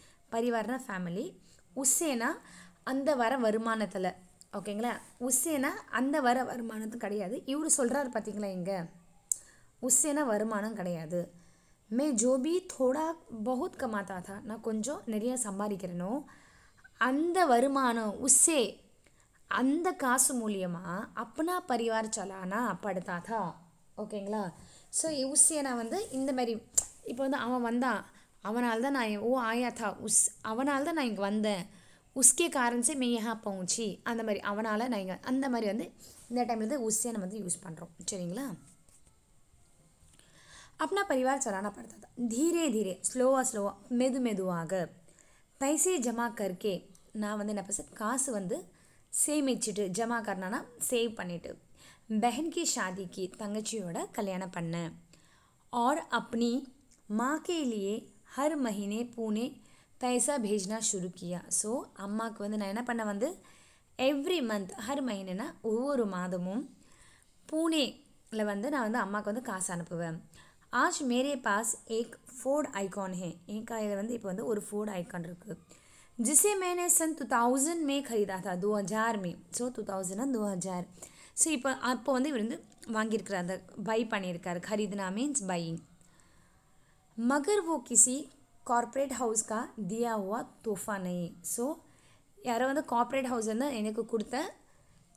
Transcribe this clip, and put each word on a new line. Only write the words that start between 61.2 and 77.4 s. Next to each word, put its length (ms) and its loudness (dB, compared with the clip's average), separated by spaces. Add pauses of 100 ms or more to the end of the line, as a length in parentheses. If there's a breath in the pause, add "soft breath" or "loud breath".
किया." 280 -6 (140)
So, 200 -2 (140)
அம்மாக்கு 420 -4
வந்து 180 -4
நான் 120 -2
என்ன 140 -4
பண்ண 220 -2
வந்து, 340 -2 (600 loud breath)
every 440 2
month, 280 -2 (180)
ஹர் 180 -2
மஹீனேனா 380 -4 (160)
ஒவ்வொரு 460 2
மாதமும் 720 -4 (760 soft breath)
பூனேல 920 0
வந்து 260 -2
நான் 200 0
வந்து 80 0
அம்மாக்கு 260 -2
வந்து 180 -2
காசு 320 -4
அனுப்புவேன். 460 -6 (520 loud breath)
"आज 300 2
मेरे 420 2
पास 200 2 (220)
एक 240 -2 (340)
फोर्ड 260 2
आइकॉन 440 -4
है." 320 -8
என் 180 -6
கையில 300 -2
வந்து 200 -4
இப்போ 140 -6
வந்து 160 -4
ஒரு 180 -2
ஃபோர்டு 300 -4
ஐகான் 300 -6
இருக்கு. 360 -12 (600 loud breath)
"जिसे 440 6
मैंने 260 0 (100)
सन 160 2
टू 100 -6
थाउजेंड 640 2